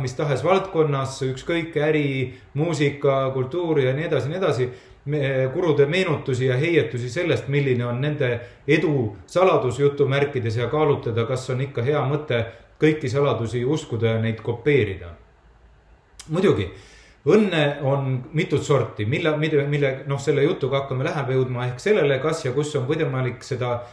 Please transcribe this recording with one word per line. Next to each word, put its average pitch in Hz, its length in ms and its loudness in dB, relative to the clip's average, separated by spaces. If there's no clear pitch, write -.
mis 127 160 -4
tahes 143 260 0
valdkonnas, 151 840 0
ükskõik 165 500 -4
äri, 139 540 0
muusika, 143 680 0
kultuur 151 540 0
ja 131 100 0
nii 160 140 -4
edasi, 131 180 0
nii 175 140 -4
edasi, 127 280 0
me-, 135 480 0
kurude 147 340 4
meenutusi 143 600 0
ja 127 100 2
heietusi 131 540 0
sellest, 156 380 -2
milline 135 380 0
on 120 140 -4
nende 139 300 -2
edu 143 480 2
saladus 139 540 2
jutumärkides 139 760 2
ja 120 120 0
kaalutleda, 131 600 2
kas 127 220 -4
on 127 140 -2
ikka 127 220 -4
hea 143 220 2
mõte 131 360 0
kõiki 151 320 2
saladusi 120 520 0
uskuda 117 520 0
ja 113 40 0
neid 110 240 -2
kopeerida. 101 680 0
Muidugi, 156 380 2
õnne 180 360 4
on 135 280 0
mitut 156 320 0
sorti, 117 420 0
mille, 156 340 0
mille, 147 280 2
mille, 143 260 0
noh, 139 120 -4
selle 139 240 2
jutuga 139 380 0
hakkame 131 220 -4
lähemale 135 320 -2
jõudma 123 320 -2
ehk 127 140 -8
sellele, 151 400 2
kas 160 220 -2
ja 127 120 -2
kus 147 200 -2
on 123 120 -2
võimalik 135 560 -2
seda 120 360 -4